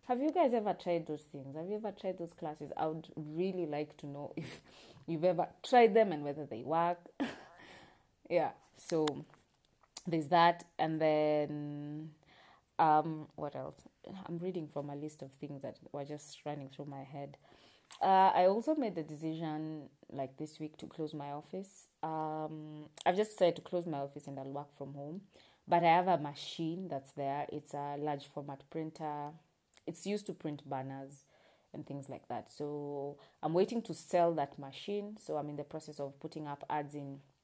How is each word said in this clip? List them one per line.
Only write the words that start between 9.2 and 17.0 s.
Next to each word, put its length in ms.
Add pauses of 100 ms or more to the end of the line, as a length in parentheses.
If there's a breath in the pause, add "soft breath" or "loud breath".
there's 200
that. 360 (160)
And 220
then, 1080 (680 soft breath)
um, 560
what 200
else? 200 (500)
I'm 140
reading 320
from 180
a 60
list 260
of 120
things 300
that 140 (140)
were 140
just 400
running 240
through 160
my 180